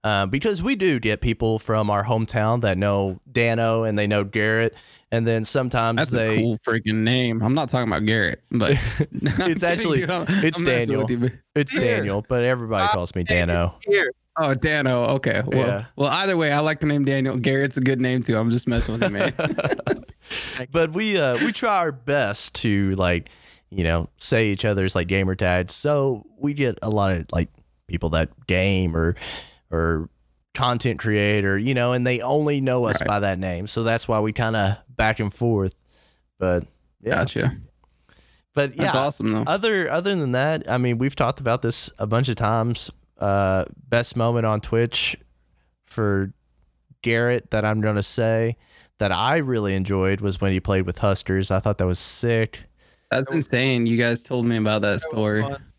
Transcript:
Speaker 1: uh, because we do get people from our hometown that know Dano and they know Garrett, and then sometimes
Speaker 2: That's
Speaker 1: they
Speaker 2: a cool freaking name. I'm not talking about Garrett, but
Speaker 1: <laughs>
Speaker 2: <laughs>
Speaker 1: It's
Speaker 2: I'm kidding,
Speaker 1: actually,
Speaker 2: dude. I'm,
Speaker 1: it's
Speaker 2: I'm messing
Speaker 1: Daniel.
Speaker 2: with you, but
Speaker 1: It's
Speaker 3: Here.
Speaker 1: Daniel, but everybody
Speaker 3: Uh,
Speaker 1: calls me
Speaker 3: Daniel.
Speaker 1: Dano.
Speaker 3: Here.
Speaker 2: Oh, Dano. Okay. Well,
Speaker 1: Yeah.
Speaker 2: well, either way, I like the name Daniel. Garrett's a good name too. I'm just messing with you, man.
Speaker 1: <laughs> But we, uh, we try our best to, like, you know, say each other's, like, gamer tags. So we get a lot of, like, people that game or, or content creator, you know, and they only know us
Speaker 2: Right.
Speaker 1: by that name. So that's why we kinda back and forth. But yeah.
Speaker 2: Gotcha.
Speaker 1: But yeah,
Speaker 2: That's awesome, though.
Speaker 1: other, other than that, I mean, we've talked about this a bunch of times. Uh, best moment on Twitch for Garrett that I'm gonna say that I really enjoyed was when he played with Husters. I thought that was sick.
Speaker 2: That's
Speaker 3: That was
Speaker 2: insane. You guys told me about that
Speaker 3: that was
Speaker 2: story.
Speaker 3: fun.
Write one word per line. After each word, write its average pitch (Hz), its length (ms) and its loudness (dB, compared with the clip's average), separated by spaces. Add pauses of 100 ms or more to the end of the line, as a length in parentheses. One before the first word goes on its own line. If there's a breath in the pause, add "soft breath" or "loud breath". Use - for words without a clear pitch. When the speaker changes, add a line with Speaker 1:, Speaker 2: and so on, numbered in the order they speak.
Speaker 1:
uh, 101 220 2
because 160 360 -2
we 247 140 0
do 180 240 2
get 107 220 0
people 110 360 0
from 110 320 0
our 101 140 2
hometown 113 560 0
that 98 180 2
know 98 420 0 (100)
Dano 113 540 2
and 107 140 -2
they 104 80 2
know 104 160 2
Garrett, 110 520 0 (360 loud breath)
and 113 160 0
then 113 180 0
sometimes 120 540 0
Speaker 2:
That's 143 120 0
Speaker 1:
they 110 280 0
Speaker 2:
a 110 40 2
cool 113 160 0
freaking 110 440 0
name. 117 400 2
I'm 117 120 2
not 143 140 0
talking 123 200 0
about 98 160 0
Garrett, 107 460 0
but 117 220 2
Speaker 1:
<laughs> 123 200 0
Speaker 2:
<laughs> - 60 -8 (140)
Speaker 1:
It's - 280 -2
Speaker 2:
I'm 185 80 0
kidding, 165 160 -2
Speaker 1:
actually, 170 360 0
Speaker 2:
dude. 175 100 -2
I'm, 175 160 -2 (180)
Speaker 1:
it's 160 140 0
Speaker 2:
I'm 170 60 -2
messing 120 320 2
Speaker 1:
Daniel. 107 60 0
Speaker 2:
with 113 80 -2
you, 123 80 0
but 120 140 0 (220)
Speaker 1:
It's 147 180 0
Speaker 3:
Here. 117 260 0
Speaker 1:
Daniel, 101 300 -2
but 123 160 2
everybody 113 420 0
Speaker 3:
Uh, 107 60 2
Speaker 1:
calls 90 220 -2
me 92 100 0
Speaker 3:
Daniel. 87 220 2
Speaker 1:
Dano. 85 280 0 (120)
Speaker 3:
Here. 190 240 2 (280)
Speaker 2:
Oh, 147 160 2
Dano. 131 500 2 (120)
Okay. - 300 0
Well, 131 200 2
Speaker 1:
Yeah. 104 180 -2 (120)
Speaker 2:
well, 143 120 2
either 185 280 0
way, 156 160 2
I 147 80 2
like 156 200 0
the 160 60 0
name 147 180 2
Daniel. 135 320 0
Garrett's 135 400 0
a 143 60 0
good 131 180 2
name 127 220 0
too. 113 140 0
I'm 113 140 2
just 120 180 0
messing 117 300 0
with 202 60 2
you, 190 60 2
man. 160 280 -2
Speaker 1:
<laughs> - 680 -2 (680 loud breath)
But 160 200 0
we, 208 260 -2
uh, 127 260 2
we 233 80 0
try 208 260 0
our 165 140 -2
best 123 640 -2
to, 101 400 2
like, 90 320 0 (420 loud breath)
you 95 140 -2
know, 82 320 2
say 113 340 2
each 98 140 -2
other's, 98 300 2
like, 87 140 0
gamer 95 260 2
tags. 90 400 0
So 139 500 0 (140)
we 147 160 -2
get 135 280 0
a 110 80 -4
lot 101 260 2
of, 82 160 -4
like, 85 180 -2 (380)
people 85 220 -2
that 80 200 0 (160)
game 92 500 2
or, 82 200 2 (540 loud breath)
or 82 380 -2 (460)
content 123 460 -2
creator, 104 580 2
you 127 160 -2
know, 123 180 0
and 123 140 0
they 123 140 0
only 147 400 0
know 127 240 0
us 107 160 0
Speaker 2:
Right. - 80 -2
Speaker 1:
by 104 120 0
that 98 180 0
name. 92 280 -6
So 117 160 -4
that's 113 240 0
why 110 140 0
we 107 120 -2
kinda 110 500 0 (140)
back 110 240 2
and 104 120 -2
forth. 104 420 0 (640 soft breath)
But 90 260 0 (380)
yeah. 127 140 0
Speaker 2:
Gotcha. - 400 -2 (960 soft breath)
Speaker 1:
But 143 220 -2
yeah, 147 80 0
Speaker 2:
That's - 100 2
awesome, 131 380 0
though. 110 140 0
Speaker 1:
other, 190 440 0
other 180 240 -2
than 143 180 0
that, 139 380 -2
I 123 80 0
mean, 123 200 0
we've 131 180 -2
talked 127 240 -2
about 120 220 0
this - 360 -2
a 107 80 -4
bunch 117 220 0
of 110 80 -2
times. 113 540 -2 (280)
Uh, 98 460 2 (240)
best 120 280 0
moment 117 300 2
on 107 140 0
Twitch - 560 -2 (720)
for 101 460 0 (720)
Garrett 117 480 0
that 107 140 0
I'm 107 160 2
gonna 104 220 0
say 113 540 0 (420 soft breath)
that 101 140 0
I 117 260 2
really 113 360 0
enjoyed 95 460 0
was 101 200 -2
when 98 120 2
he 92 80 2
played 95 260 0
with 92 120 -6
Husters. 95 520 0
I 95 100 2
thought 104 180 -2
that 95 80 0
was 90 120 0
sick. - 640 -2 (500 soft breath)
Speaker 2:
That's 135 140 2
Speaker 3:
That 135 100 -10
was 156 120 0
Speaker 2:
insane. 123 400 2
You 117 100 2
guys 117 260 0
told 123 240 -2
me 117 100 2
about 107 260 2
that 104 180 0
Speaker 3:
that - 20 -12
was - 80 -12
Speaker 2:
story. 107 320 0
Speaker 3:
fun. 139 140 -4 (220)